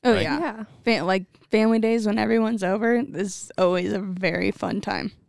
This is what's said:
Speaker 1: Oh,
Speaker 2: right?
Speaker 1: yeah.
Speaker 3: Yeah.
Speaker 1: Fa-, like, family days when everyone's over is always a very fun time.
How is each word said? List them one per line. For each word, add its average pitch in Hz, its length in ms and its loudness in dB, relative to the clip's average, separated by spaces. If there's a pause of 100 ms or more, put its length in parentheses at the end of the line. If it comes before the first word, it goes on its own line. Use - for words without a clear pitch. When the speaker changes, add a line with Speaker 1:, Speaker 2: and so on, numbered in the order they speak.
Speaker 1:
Oh, 247 100 6
Speaker 2:
right? 190 100 2
Speaker 1:
yeah. - 160 -2
Speaker 3:
Yeah. 220 240 -6 (360)
Speaker 1:
Fa-, 143 40 -4
like, 185 200 0 (280)
family 220 280 4
days 226 280 0
when 208 120 0
everyone's 220 440 0
over 208 320 0
is - 640 -6
always 180 360 2
a 202 60 -2
very 185 520 -2
fun 190 300 -4
time. 82 300 -4 (180)